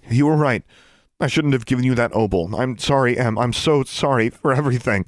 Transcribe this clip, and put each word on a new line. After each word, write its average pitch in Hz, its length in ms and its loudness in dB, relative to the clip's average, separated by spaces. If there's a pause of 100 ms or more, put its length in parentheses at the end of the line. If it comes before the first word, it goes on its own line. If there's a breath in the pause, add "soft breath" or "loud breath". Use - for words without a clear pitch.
You 120 160 2
were 151 100 2
right. 143 280 0 (560 soft breath)
I - 80 -2
shouldn't 147 260 0
have 123 120 0
given 127 200 -2
you 127 100 2
that 120 160 0
obol. 95 480 0
I'm 127 180 -4
sorry, 135 400 0
Em. 117 200 -2
I'm 120 160 -2
so 147 300 0
sorry 131 460 0
for - 240 -2
everything. 123 540 0